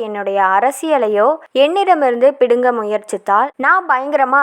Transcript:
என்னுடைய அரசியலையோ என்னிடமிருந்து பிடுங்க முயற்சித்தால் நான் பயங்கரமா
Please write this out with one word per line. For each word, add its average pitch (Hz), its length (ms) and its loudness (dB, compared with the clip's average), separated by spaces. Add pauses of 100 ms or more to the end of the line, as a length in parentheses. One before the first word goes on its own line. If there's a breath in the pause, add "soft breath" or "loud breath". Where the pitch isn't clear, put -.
என்னுடைய 202 340 -4 (160)
அரசியலையோ 240 720 0 (360 loud breath)
என்னிடமிருந்து 294 680 2 (100)
பிடுங்க 247 400 2
முயற்சித்தால் 208 720 -2 (140)
நான் 359 260 2
பயங்கரமா 269 500 0